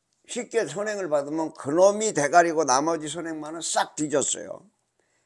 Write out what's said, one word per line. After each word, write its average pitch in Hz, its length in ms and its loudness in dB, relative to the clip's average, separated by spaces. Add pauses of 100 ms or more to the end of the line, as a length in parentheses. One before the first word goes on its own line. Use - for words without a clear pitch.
(280)
쉽게 226 380 -6
선행을 196 440 -8
받으면 147 440 2
그놈이 202 600 4
대가리고 156 520 2
나머지 151 420 0
선행마는 160 540 -12
싹 196 340 -4
뒤졌어요. 143 720 -4 (600)